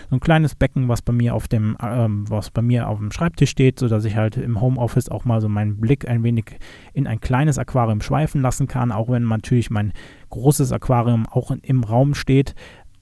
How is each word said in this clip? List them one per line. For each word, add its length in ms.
so 80
ein 40
kleines 340
Becken, 340
was 140
bei 100
mir 220
auf 140
dem, 340
ähm, 480
was 200
bei 120
mir 260
auf 100
dem 140
Schreibtisch 380
steht, 280
sodass 280
ich 100
halt 220
im 240
Homeoffice 480
auch 160
mal 160
so 80
meinen 280
Blick 300
ein 140
wenig 340
in 120
ein 140
kleines 380
Aquarium 420
schweifen 400
lassen 280
kann, 220
auch 200
wenn 180
natürlich 420
mein 220
großes 420
Aquarium 540
auch 240
in, 100
im 240
Raum 300
steht. 400